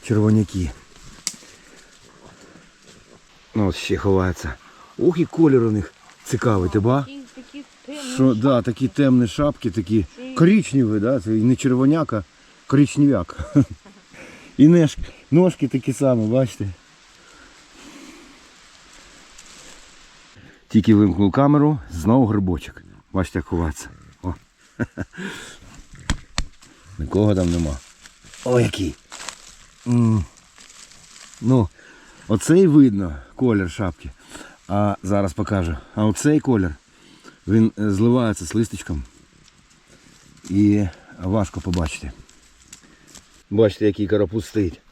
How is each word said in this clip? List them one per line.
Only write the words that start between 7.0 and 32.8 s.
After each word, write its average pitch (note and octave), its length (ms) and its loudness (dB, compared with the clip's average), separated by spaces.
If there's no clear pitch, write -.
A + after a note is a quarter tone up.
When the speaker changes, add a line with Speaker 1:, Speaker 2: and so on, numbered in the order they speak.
Speaker 2:
Такі, C#4 180 -14
такі C#4 300 -20
темні C4+ 280 -12
Speaker 1:
Що, C3 200 4
да, A2 220 0
Speaker 2:
шапки. A#2 160 -2
Speaker 1:
такі C3 160 -4
темні B2+ 400 2
шапки, C#3+ 420 -4
такі G2 340 -2
Speaker 2:
Чи C4 180 -14
Speaker 1:
коричневі, C#3 680 2
да? A#2+ 200 -2
Це A2 180 -2
і G#2+ 40 2
не B2 140 4
червоняк, C3+ 560 0
а G#2 120 -4
коричневяк. C#3 880 0
<laughs> - 1000 -4
І C#3+ 120 8
неш-, E3+ 300 4
ножки E3 380 2
такі C3 240 -4
самі, B2 340 0
бачите? A#2+ 400 -2
Тільки A2 260 4
вимкнув G2+ 380 4
камеру, D3 460 2
знову A2 340 2
грибочок. F#2+ 560 -4
Бачите, F#2+ 260 -4
як - 80 -6
ховається. E2+ 420 -4
О. F2+ 120 -8
<laughs> A#2+ 60 -4
Нікого G2+ 360 2
там F2+ 180 0
нема. D#2+ 240 -2
О, B2 160 2
який. F#2+ 340 -4
М. A2+ 380 2
Ну, A#2+ 280 2
оцей D#3+ 380 2
видно, G2+ 500 4